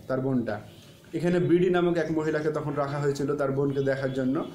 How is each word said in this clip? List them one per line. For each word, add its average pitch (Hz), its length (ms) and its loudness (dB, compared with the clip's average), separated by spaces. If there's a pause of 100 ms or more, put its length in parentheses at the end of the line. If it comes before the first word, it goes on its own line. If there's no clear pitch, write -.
তার 131 140 -2
বোনটা। 113 400 -2 (520)
এখানে 175 280 2
বিডি 175 300 4
নামক 175 280 2
এক 160 140 -2
মহিলাকে 156 380 0
তখন 147 240 -4
রাখা 143 240 -2
হয়েছিল 143 380 0
তার 135 160 -2
বোনকে 139 300 0
দেখার 135 300 -2
জন্য। 131 320 0 (100)